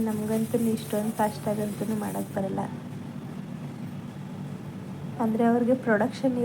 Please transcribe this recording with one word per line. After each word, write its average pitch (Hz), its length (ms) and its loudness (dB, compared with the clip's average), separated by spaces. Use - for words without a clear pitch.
ನಮಗಂತೂ 220 500 2
ಇಷ್ಟೊಂದು 214 420 0
ಫಾಸ್ಟಾಗಂತೂ 214 840 0
ಮಾಡೋಕ್ಕೆ 196 340 -4
ಬರಲ್ಲ, 196 220 0
ಅಂದರೆ 226 260 4
ಅವ್ರಿಗೆ 240 240 6
ಪ್ರೊಡಕ್ಷನ್ 247 600 4